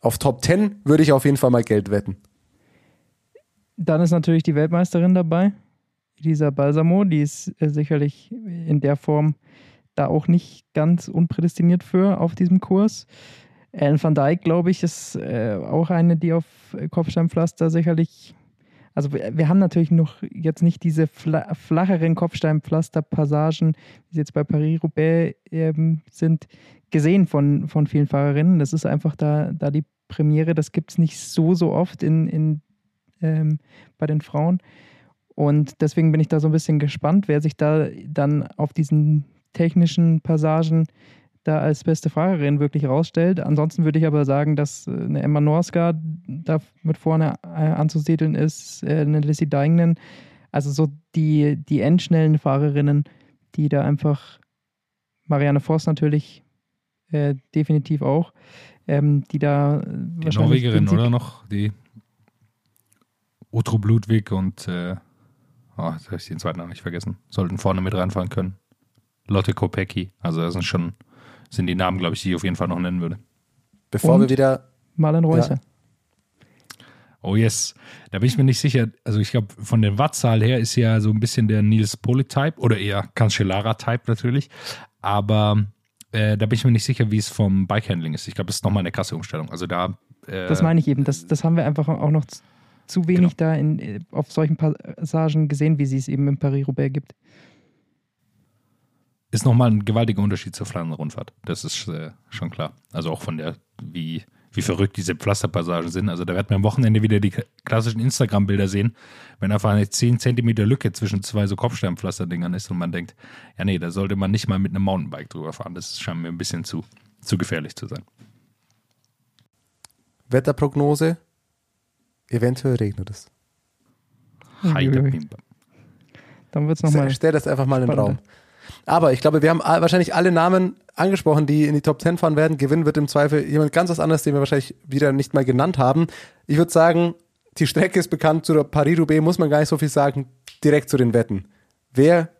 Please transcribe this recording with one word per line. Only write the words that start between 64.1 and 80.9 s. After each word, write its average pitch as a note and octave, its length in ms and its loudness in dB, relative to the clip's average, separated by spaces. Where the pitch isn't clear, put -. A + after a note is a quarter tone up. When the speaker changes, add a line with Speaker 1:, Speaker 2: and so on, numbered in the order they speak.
Speaker 3:
und, F#2+ 360 -4
äh, F2+ 280 -6
oh, E2 160 -6
jetzt - 180 -14
hab F2+ 80 -8
ich - 80 -16
den D#2 140 -12
zweiten E2+ 180 -6
Namen E2+ 120 -12
nicht F2 120 -18
vergessen. F2 340 -8
Sollten F#2+ 280 -4
vorne F#2+ 220 -2
mit F#2+ 140 -4
reinfahren F#2 340 -2
können. F#2 280 -6
Lotte G2 260 0
Kopecky. F#2+ 560 -4
Also E2 200 -4
das E2+ 120 -4
sind F2 100 -6
schon, F2 300 -4
sind F#2 160 -4
die F2+ 80 -2
Namen, F#2 240 0
glaub F2 140 -2
ich, - 100 -8
die G2 80 -4
ich F2+ 60 0
auf E2+ 80 -8
jeden F2+ 120 -2
Fall F2 120 -2
noch F2 100 -4
nennen F2+ 220 -4
würde. E2+ 180 -6
Speaker 1:
Bevor D#3+ 260 2
Speaker 2:
Und F#3+ 60 6
Speaker 1:
wir B2+ 80 2
wieder C3 380 2
Speaker 2:
Marlen D#3+ 280 2
Reusser. D#3+ 300 2
Speaker 1:
Ja. C3 60 -6
Speaker 3:
Oh F#2 120 -4
yes. A2 400 0
Da G2 80 -4
bin A#2+ 80 2
ich B2+ 100 0
mir C#3 60 4
nicht C3 160 2
sicher. A#2+ 280 2
Also G#2+ 140 -2
ich G#2 140 0
glaub, A2 200 -2
von A2 300 0
der G2+ 160 0
Wattzahl A#2 440 0
her B2 180 2
ist B2 160 -2
ja A2+ 240 2